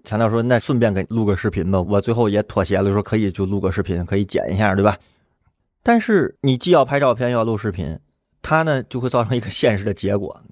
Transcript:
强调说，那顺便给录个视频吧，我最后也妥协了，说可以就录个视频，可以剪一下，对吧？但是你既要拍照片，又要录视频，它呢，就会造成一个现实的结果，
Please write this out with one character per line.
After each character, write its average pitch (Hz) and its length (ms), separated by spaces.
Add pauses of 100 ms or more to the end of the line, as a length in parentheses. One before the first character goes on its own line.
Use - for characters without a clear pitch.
强 107 160
调 113 100
说， 113 140
那 123 160
顺 123 220
便 113 120
给 95 120
录 113 200
个 101 120
视 110 120
频 95 220
吧， 95 100
我 101 200
最 117 120
后 113 160
也 104 140
妥 101 220
协 95 160
了， 98 120
说 104 80
可 104 160
以 104 140
就 95 160
录 98 140
个 92 100
视 104 100
频， 90 240
可 98 120
以 101 80
剪 - 280
一 95 40
下， 104 180
对 98 80
吧？ 104 140 (880)
但 233 160
是 196 400
你 135 160
既 175 160
要 160 120
拍 139 140
照 131 160
片， 120 160
又 120 80
要 113 60
录 113 120
视 104 140
频， 85 260 (460)
它 160 200
呢， 143 200
就 - 160
会 123 100
造 120 140
成 113 140
一 - 20
个 110 100
现 107 300
实 98 60
的 104 100
结 101 240
果， - 340